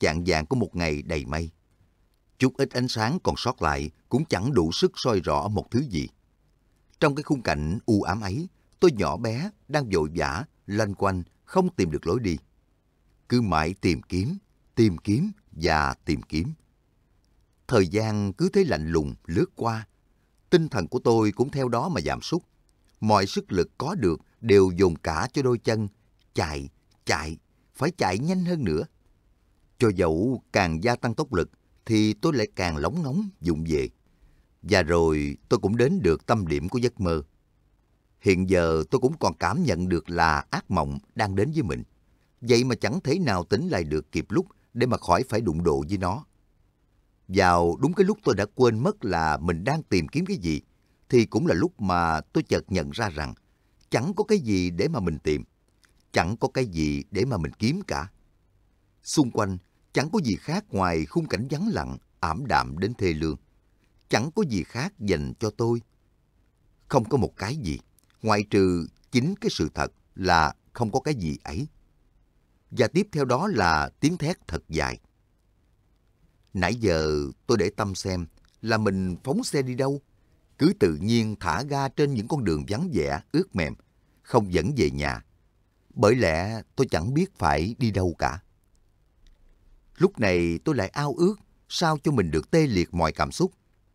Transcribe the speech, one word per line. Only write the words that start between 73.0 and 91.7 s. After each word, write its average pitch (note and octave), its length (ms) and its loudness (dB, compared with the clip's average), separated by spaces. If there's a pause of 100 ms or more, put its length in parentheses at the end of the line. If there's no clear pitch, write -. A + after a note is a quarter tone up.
theo D3 120 -2
đó C3 240 0
là E2 420 2 (100)
tiếng E3 180 0
thét D#3 300 -6
thật - 200 -10
dài. C2+ 320 -4 (1500)
Nãy F#2+ 200 0
giờ D#2 560 0 (160)
tôi A#2 120 2
để F2 120 0
tâm G2+ 240 -6
xem F#2 320 -6 (360)
là A2 160 0
mình F#2+ 460 0
phóng F3+ 200 -2
xe C#3+ 180 -2
đi B2+ 120 -8
đâu. C3+ 260 -2 (580)
Cứ E3 220 4
tự E2+ 200 4
nhiên A2 400 0
thả F2 220 -2
ga C#3 260 -4
trên C#3+ 260 0
những A2 140 -2
con C#3+ 160 -2
đường D#2+ 240 0
vắng D3+ 240 -4
vẻ, C#2+ 280 -2 (120)
ướt E3+ 240 -2
mềm, D2+ 180 -2 (480)
không G#2 300 0
dẫn F2 240 2
về E2 140 2
nhà. C2+ 340 -4 (720)
Bởi A2+ 200 4
lẽ G2 480 0 (140)
tôi C3+ 140 0
chẳng F#2+ 240 0
biết F3+ 240 0
phải D#2+ 400 0
đi A#2 120 0
đâu F#2 280 0
cả. C#2+ 220 -4 (1600)
Lúc F#3 200 2
này F2 460 2
tôi D#3 100 0
lại G2 140 -2
ao D3 300 -4
ước G3 220 2 (280)
sao D#3+ 300 0